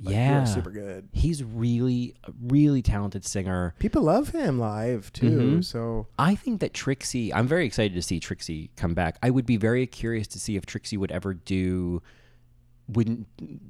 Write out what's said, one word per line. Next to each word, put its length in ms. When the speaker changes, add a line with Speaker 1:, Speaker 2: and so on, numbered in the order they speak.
Speaker 1:
Like, 80
you 0
are 40
Speaker 2:
Yeah. 320
Speaker 1:
super 260
good." 400
Speaker 2:
He's 320
really, 720
really 400
talented 440
singer. 520
Speaker 1:
People 260
love 260
him 280
live, 560
too, 160
Speaker 2:
Mm-hmm. 320
Speaker 1:
so. 460
Speaker 2:
I 160
think 280
that 120
Trixie, 600
I'm 120
very 220
excited 260
to 80
see 180
Trixie 560
come 200
back. 260
I 80
would 160
be 120
very 280
curious 440
to 100
see 160
if 100
Trixie 320
would 140
ever 240
do, 640
wouldn't, 400